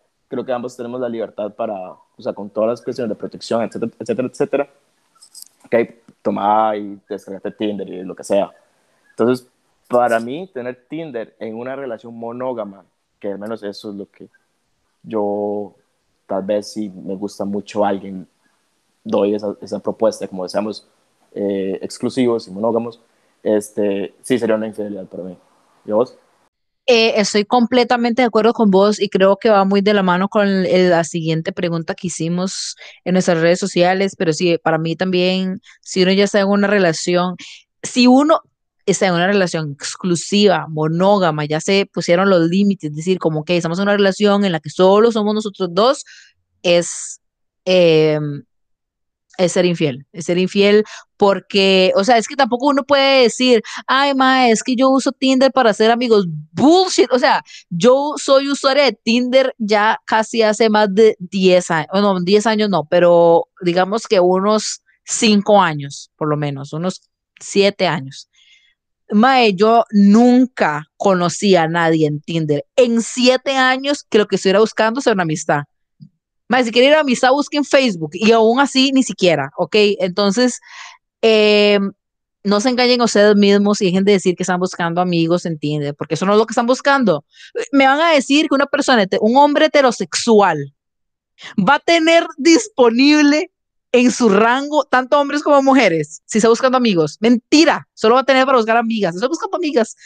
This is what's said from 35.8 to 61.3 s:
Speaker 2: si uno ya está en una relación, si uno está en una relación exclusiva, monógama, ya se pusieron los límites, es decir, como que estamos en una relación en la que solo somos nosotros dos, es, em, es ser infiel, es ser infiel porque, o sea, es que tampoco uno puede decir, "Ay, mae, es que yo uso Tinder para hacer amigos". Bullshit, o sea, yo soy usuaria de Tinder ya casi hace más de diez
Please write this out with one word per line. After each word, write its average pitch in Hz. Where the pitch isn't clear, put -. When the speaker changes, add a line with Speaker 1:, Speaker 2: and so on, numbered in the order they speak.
Speaker 2:
si -
uno 185
ya 196
está 202
en 196
una 202
relación, 180
si 247
uno 294
está 190
en 180
una 175
relación 175
exclusiva, 175
monógama, 160
ya 151
se 196
pusieron 180
los 170
límites, 190
es 147
decir, 170
como 156
que 175
estamos 170
en 202
una 202
relación 202
en 190
la 160
que 151
solo 202
somos 214
nosotros 196
dos, 220
es, -
em, 156
es 175
ser 180
infiel, 156
es 170
ser 175
infiel 202
porque, 190
o 196
sea, 233
es 214
que 294
tampoco 247
uno 277
puede 269
decir, 240
"Ay, 277
mae, 262
es 214
que 254
yo 262
uso 269
Tinder 262
para 254
hacer 214
amigos". 226
Bullshit, 359
o 508
sea, 247
yo 254
soy 277
usuaria 277
de 233
Tinder 254
ya 214
casi 220
hace 214
más 214
de 214
diez 180